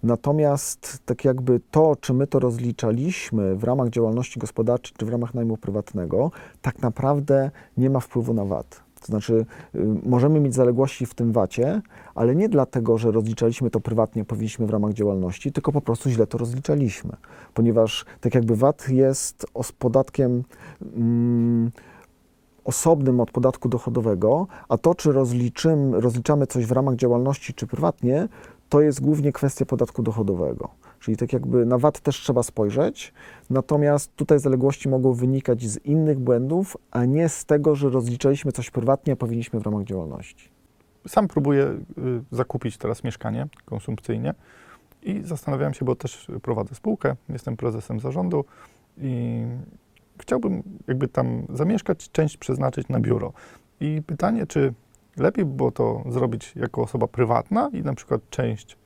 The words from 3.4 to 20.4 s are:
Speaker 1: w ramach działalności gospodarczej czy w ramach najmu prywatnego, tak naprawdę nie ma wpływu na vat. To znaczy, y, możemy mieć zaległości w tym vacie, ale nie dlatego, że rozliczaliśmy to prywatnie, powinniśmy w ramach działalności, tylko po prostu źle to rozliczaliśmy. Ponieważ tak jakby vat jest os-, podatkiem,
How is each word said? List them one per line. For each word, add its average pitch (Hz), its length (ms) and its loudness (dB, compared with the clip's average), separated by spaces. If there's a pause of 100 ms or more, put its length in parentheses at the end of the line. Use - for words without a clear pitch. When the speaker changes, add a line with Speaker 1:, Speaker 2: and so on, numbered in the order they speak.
Speaker 1:
w 107 80 -4
ramach 123 260 0
działalności 117 500 -2
gospodarczej 120 580 -2
czy 113 80 -4
w - 20 -4
ramach 120 260 -4
najmu 113 220 -2
prywatnego, 101 720 -2 (320)
tak - 200 -4
naprawdę 139 680 0 (260)
nie 131 140 2
ma 135 100 2
wpływu 120 340 -4
na 104 100 -2
vat. - 440 -8 (120)
To - 60 -18
znaczy, 113 400 0 (280)
y, - 40 -4 (240)
możemy 131 380 4
mieć 139 140 0
zaległości 127 520 2
w - 80 -16
tym 117 180 0
vacie, 120 500 0 (320)
ale 120 200 2
nie 196 140 2
dlatego, 123 500 2
że 113 120 2
rozliczaliśmy 113 600 0
to 107 100 0
prywatnie, 110 440 0
powinniśmy 110 420 -4
w 104 40 -2
ramach 104 220 0
działalności, 98 600 -2
tylko 143 200 -2
po 147 80 0
prostu 120 300 -2
źle 113 160 2
to 117 120 -6
rozliczaliśmy. 127 760 -2 (380)
Ponieważ 113 500 2 (160)
tak 120 140 -2
jakby 117 220 4
vat 135 320 2
jest 131 680 0
os-, 123 180 -6
podatkiem, 127 680 2 (540)